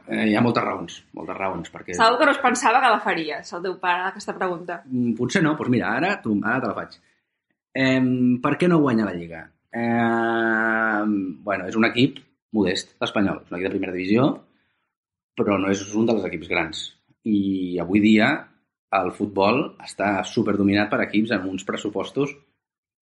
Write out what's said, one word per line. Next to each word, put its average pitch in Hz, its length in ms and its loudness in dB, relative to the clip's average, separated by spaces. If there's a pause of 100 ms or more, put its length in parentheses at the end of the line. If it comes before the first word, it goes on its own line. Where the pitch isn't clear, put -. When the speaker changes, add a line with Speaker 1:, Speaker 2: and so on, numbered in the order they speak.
Speaker 1:
eh, 110 240 -2
hi 104 40 4
ha 117 80 4
moltes 117 220 2
raons, 95 300 -6 (180)
moltes 90 240 -10
raons, 92 340 -6
perquè - 240 -12
Speaker 2:
Segur 233 240 4
que 302 80 4
no 277 60 4
es - 100 -4
pensava 247 380 2
que 254 100 4
la 214 120 2
faries, 165 500 -4
el 175 100 -8
teu 185 160 -6
pare, 180 300 -2
aquesta 202 260 -10
pregunta. 175 520 -6
Speaker 1:
Mm, 123 280 0
potser 123 300 0
no, 151 100 2
doncs 135 160 -2
mira, 101 240 2
ara, 196 280 0
tu, 113 160 -2
ara 123 240 -2
te 110 80 -4
la 92 80 -6
faig. - 180 -10 (800)
Em, 131 340 2 (320)
per 143 180 0
què 180 120 4
no 165 100 6
guanya 113 260 2
la 90 80 -4
Lliga? 82 300 -10 (260)
Em, 113 1400 0 (300)
bueno, 95 260 -4
és 107 100 -6
un 113 80 6
equip 123 320 2 (340)
modest, 95 460 0
l'Espanyol. 98 460 -2
És - 80 -16
un 87 60 -8
equip 92 100 -2
de 98 80 -6
primera 92 180 -4
divisió, 101 320 2 (1120)
però 104 200 2
no 98 120 0
és 98 140 -2 (100)
un 110 140 2
dels 107 180 0
equips 85 240 -8
grans. 85 320 -4 (440)
I 95 520 0
avui 90 240 2
dia 110 280 6 (600)
el 92 220 0
futbol 101 460 2 (160)
està 98 480 -2
superdominat 101 640 2
per 123 140 0
equips 110 260 0
amb 95 160 -2
uns 95 180 -6
pressupostos 107 680 -4 (680)